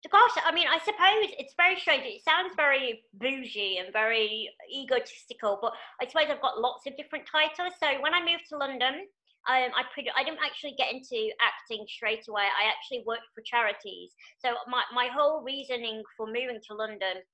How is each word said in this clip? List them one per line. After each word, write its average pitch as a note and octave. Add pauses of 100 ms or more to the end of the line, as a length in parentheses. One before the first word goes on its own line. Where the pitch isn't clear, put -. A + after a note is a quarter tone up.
(120)
Gosh, A4+ (100)
I E4
mean, E4
I C4+
suppose G4+
it's -
very F#4
strange. C#4
It G#3+
sounds F4+
very C4+ (100)
bougie G#3+
and F#3
very A3 (240)
egotistical, A#3+
but G#3+ (260)
I B3+
suppose D4+
I've C#4+
got B3
lots B3
of C#4
different D4
titles. D#4
So C#4
when D4+
I F4
moved E4+
to D4+
London, C#4 (420)
um, B3+
I B3+
pred-, B3
I C4+
didn't D4+
actually C#4+
get -
into A#3+ (100)
acting G#3+
straight A3
away. G#3
I G3+
actually A#3+
worked A#3
for A3+
charities. G#3 (240)
So B3 (140)
my, B3 (100)
my B3
whole D4
reasoning A#3+ (120)
for A3
moving A#3+ (100)
to G#3+
London G#3 (160)